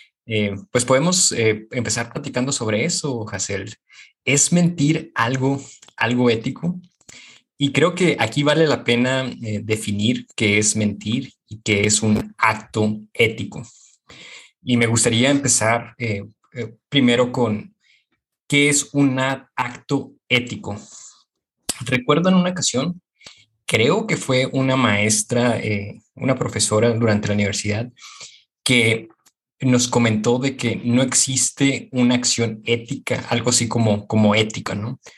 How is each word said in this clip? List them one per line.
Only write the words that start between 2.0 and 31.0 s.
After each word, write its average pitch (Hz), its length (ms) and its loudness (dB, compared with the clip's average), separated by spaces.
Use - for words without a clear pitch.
platicando 127 400 -4
sobre 110 320 -2
eso, 139 480 -4
Hazel. 98 440 -8
¿Es 139 260 2
mentir 165 640 2
algo, 131 480 -2
algo 123 340 2
ético? 113 520 -4
Y 139 140 0
creo 160 240 2
que 175 240 2
aquí 117 240 0
vale 151 240 4
la 117 160 0
pena, 127 480 0
eh, 107 220 -6
definir 107 720 -2
qué 104 220 2
es 107 180 0
mentir 107 580 -2
y 110 140 -16
qué 104 240 0
es 107 160 0
un 107 360 0
acto 107 640 -2
ético. - 520 -2
Y 123 140 0
me 117 120 2
gustaría 117 420 2
empezar, 120 680 0
eh, 104 260 -4
eh, 110 220 -10
primero 123 420 4
con 110 420 -2
qué 143 200 4
es 147 240 0
un 139 280 2
a-, 131 360 -4
acto 123 560 -6
ético. 117 480 -2
Recuerdo 147 440 2
en 185 60 6
una 180 140 4
ocasión, 170 520 -4
creo 151 400 2
que 165 120 -2
fue 127 340 0
una 131 240 0
maestra, 110 840 2
eh, 101 440 -6
una 131 200 0
profesora 113 560 0
durante 110 380 2
la 101 60 0
universidad, 104 540 -2
que 113 440 2
nos 127 260 2
comentó 117 520 2
de 135 180 -2
que 113 180 -2
no 120 280 2